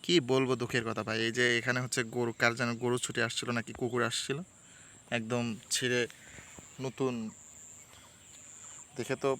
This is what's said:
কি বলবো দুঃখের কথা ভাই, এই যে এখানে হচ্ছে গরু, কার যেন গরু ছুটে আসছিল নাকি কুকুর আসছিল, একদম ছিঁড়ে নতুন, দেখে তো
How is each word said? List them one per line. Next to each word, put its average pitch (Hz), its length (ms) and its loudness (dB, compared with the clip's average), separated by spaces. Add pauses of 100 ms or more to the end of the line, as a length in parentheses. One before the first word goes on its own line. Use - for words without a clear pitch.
কি 175 120 4 (160)
বলবো 131 300 4
দুঃখের 120 280 0
কথা 107 180 -2
ভাই, 110 100 0 (100)
এই 113 100 0
যে 123 80 6 (140)
এখানে 123 240 2
হচ্ছে 127 180 0 (140)
গরু, 120 160 2 (100)
কার 120 180 6
যেন 120 100 2 (140)
গরু 123 220 2
ছুটে 123 220 -2
আসছিল 120 300 -4
নাকি 117 220 -4
কুকুর 120 300 0
আসছিল, - 280 -2 (800)
একদম 120 260 0 (300)
ছিঁড়ে 123 280 2 (840)
নতুন, 127 280 0 (1800)
দেখে 127 260 -2
তো 139 60 4 (100)